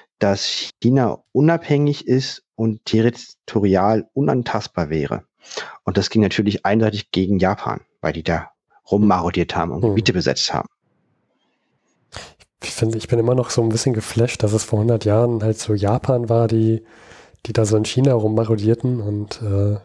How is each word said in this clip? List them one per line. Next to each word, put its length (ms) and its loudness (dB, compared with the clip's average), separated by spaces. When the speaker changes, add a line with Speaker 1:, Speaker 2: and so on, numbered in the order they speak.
Speaker 1:
dass 280 0
China 760 0
unabhängig 760 2
ist 380 -2
und 280 -2
territorial 1300 0
unantastbar 760 -2
wäre. 340 -4
Und 120 -4
das 140 0
ging 120 2
natürlich 440 0
einseitig 440 0
gegen 280 0
Japan, 440 -2
weil 120 -4
die 100 -10
da 280 -4
rummarodiert 640 2
haben 180 -4
und 100 -4
Speaker 2:
Hm. 80 2
Speaker 1:
Gebiete 220 0
besetzt 400 -2
haben. 160 -4
Speaker 2:
Ich 100 -10
finde, 260 -2
ich 80 -10
bin 140 2
immer 160 2
noch 140 0
so 120 2
ein 60 2
bisschen 260 0
geflasht, 480 -2
dass 100 2
es 120 0
vor 160 0
hundert 240 2
Jahren 400 2
halt 140 0
so 160 -2
Japan 540 0
war, 200 4
die, 340 2
die 60 -8
da 120 2
so 120 2
in 80 2
China 300 2
rummarodierten 840 0
und, 420 -6
äh, 420 0